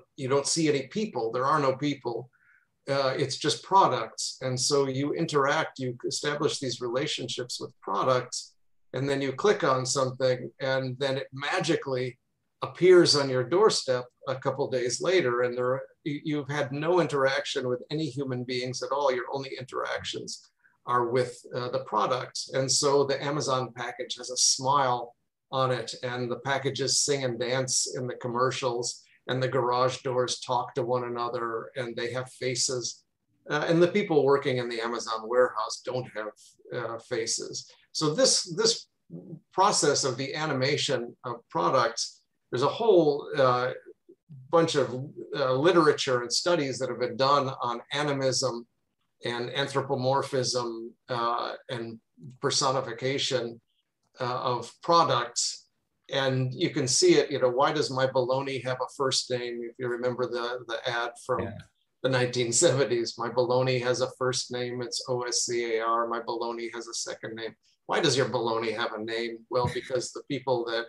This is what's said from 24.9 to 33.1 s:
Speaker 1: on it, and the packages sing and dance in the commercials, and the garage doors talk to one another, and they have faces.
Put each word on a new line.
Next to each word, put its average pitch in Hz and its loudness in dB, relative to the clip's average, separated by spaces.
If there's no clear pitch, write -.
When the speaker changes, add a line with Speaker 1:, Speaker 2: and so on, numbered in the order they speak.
Speaker 1:
on 131 2
it, 117 -4
and 123 -4
the 117 -6
packages 131 0
sing 139 0
and 117 -2
dance 127 -2
in 131 -4
the 120 -6
commercials, 123 -2
and 131 -2
the 131 0
garage 127 2
doors 123 -2
talk 123 -2
to 135 0
one 123 0
another, 120 -6
and 117 -6
they 120 -4
have 127 -6
faces. 127 -4